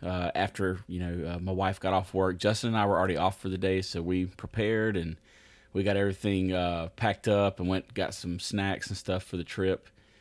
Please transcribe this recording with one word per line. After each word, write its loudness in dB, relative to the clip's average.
uh, -2
after, 0
you -6
know, -4
uh, -6
my -4
wife 0
got 2
off 0
work. 2
Justin 2
and 2
I 4
were 4
already 2
off 0
for -6
the -2
day, 2
so -4
we 0
prepared 0
and -4
we 0
got 4
everything, 2
uh, 0
packed 0
up 4
and 0
went, -2
got -2
some -6
snacks -2
and -6
stuff -4
for -10
the -4
trip. -2